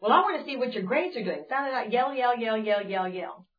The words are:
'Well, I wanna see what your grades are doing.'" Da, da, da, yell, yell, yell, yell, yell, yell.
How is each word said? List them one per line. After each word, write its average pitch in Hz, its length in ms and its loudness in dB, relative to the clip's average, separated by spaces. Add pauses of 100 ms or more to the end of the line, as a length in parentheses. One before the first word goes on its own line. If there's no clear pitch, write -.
'Well, 208 120 2
I 359 100 8
wanna 359 220 -2
see 277 120 -8
what 233 160 -2
your 202 120 -4
grades 302 320 -2
are 226 60 -4
doing.'" 180 260 -4
Da, 277 200 -2
da, 262 160 -2
da, 214 60 -8
yell, 254 240 2
yell, 247 220 2
yell, 220 200 0
yell, 208 280 0
yell, 190 240 -2
yell. 180 380 -10 (120)